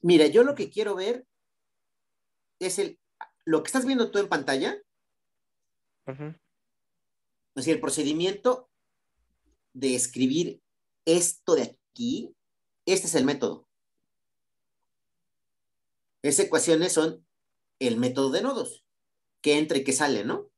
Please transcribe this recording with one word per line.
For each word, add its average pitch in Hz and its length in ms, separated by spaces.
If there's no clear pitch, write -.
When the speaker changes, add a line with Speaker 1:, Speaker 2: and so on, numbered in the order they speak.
Speaker 1:
Mira, 170 240
yo 226 160
lo 285 120
que 214 140
quiero 208 260
ver 214 320
es 185 180
el, 185 220
lo 160 160
que - 60
estás 254 180
viendo 247 240
tú 202 80
en 202 100
pantalla. 151 500
Speaker 2:
Ajá. 147 320
Speaker 1:
O 135 60
sea, 160 100
el 147 80
procedimiento 170 920
de 131 220
escribir 135 680
esto 170 480
de 135 80
aquí, 123 720
este 185 220
es 160 80
el 135 100
método. 135 440
Esas 143 240
ecuaciones 165 460
son 160 340
el 120 160
método 127 340
de 180 120
nodos, 254 420
que 147 160
entra 156 200
y 135 60
que 135 80
sale, 131 320
¿no? - 340